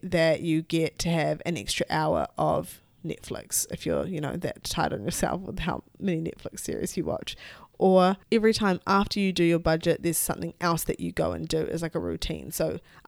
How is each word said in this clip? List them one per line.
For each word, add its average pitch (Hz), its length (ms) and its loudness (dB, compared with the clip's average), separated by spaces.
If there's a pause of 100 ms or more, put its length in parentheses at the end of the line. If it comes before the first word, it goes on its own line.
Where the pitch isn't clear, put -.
that 165 380 4
you 160 200 2
get 165 380 0
to 175 100 -2
have 151 340 0
an 170 140 -2
extra - 320 -2
hour 156 380 0 (100)
of - 460 -2 (200)
Netflix - 680 -6
if - 120 -8
you're, 147 220 -2
you 175 160 -6
know, 131 160 -4
that - 260 -8
tight - 300 -2
on 104 100 -6
yourself 170 380 -2
with - 160 -10
how 160 260 -4 (160)
many 175 220 -2
Netflix - 380 -10
series - 360 -6
you 175 80 -2
watch. - 320 -6 (440)
Or 190 380 6 (140)
every 220 220 6
time 196 320 2
after 196 340 2
you 190 140 4
do 175 100 2
your 170 140 6
budget, 165 460 2
there's 165 160 0
something 170 420 -4
else 170 220 2
that - 160 -4
you 170 120 -4
go 165 200 0
and 165 160 -6
do 160 180 0
as, 165 160 -4
like, 165 140 -4
a - 40 -2
routine. - 520 -6
So - 280 -2 (280)